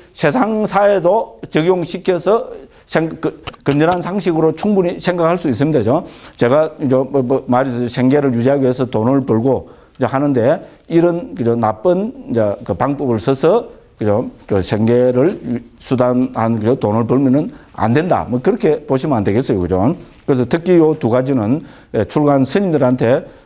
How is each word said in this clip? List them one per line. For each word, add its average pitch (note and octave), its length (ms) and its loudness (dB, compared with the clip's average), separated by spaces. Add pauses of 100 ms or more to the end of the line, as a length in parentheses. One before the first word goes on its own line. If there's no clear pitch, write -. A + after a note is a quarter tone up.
(140)
세상사에도 G3+ 1300 0 (100)
적용시켜서 F3+ 1000 0 (360)
생-, D#3+ 340 -4
그, - 220 -6 (220)
건전한 D#3+ 360 2
상식으로 D#3+ 540 0
충분히 G3+ 460 0
생각할 F3 380 0
수 E3 100 -2
있습니다. C#3 320 0
그죠? B2+ 260 0 (300)
제가 D3 340 2 (100)
이제 C3 140 0
뭐, C3+ 280 0
뭐, C3 260 -2
말해서 B2 400 0
생계를 C3 440 2
유지하기 B2+ 300 2
위해서 B2+ 240 0
돈을 B2+ 360 0
벌고 A2+ 480 0 (260)
이제 B2+ 100 -2
하는데, C3+ 640 0 (180)
이런, E3+ 480 0
그죠? A#2 220 0
나쁜 F3+ 720 -2
이제 G#2+ 240 0 (100)
그 G#2+ 100 -4
방법을 C3 440 -2
써서, D#3+ 520 0 (280)
그죠? G#2+ 320 -2 (160)
그 G2 160 0
생계를 B2 800 2
유-, A#2+ 140 -4 (220)
수단한, B2 800 0
그죠? A#2 160 2
돈을 A2 320 0
벌면은 C#3 420 2 (220)
안 A2 200 -2
된다. C#3+ 360 0
뭐, B2 120 -4
그렇게 - 460 0
보시면 C3+ 300 -2
안 G#2 80 0
되겠어요. A2 340 0
그죠? F#2 380 0 (280)
그래서 B2+ 240 0
특히 F3 280 2
요 D#3 220 4
두 B2 120 -2
가지는, C3 520 0 (320)
예, G#2+ 100 0
출가한 C#3+ 400 2
스님들한테, C3+ 800 0 (200)